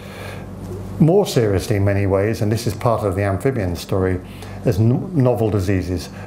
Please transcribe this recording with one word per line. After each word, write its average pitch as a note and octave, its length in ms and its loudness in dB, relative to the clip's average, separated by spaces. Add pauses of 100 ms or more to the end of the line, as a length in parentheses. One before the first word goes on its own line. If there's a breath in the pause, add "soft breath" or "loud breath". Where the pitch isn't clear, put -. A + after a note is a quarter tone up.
(1000 loud breath)
More F#3 280 6
seriously G#2 500 2
in G2 80 2
many G2+ 220 2
ways, G2 360 2
and G#2 80 2
this A2 160 0
is G2+ 80 -2
part A2 300 0
of F#2+ 100 0
the G2+ 80 0
amphibian G2 540 0
story, F#2 440 0 (440 loud breath)
is B2+ 160 2
n-, B2 340 2
novel A#2+ 360 4
diseases. F#2 580 -2 (180 loud breath)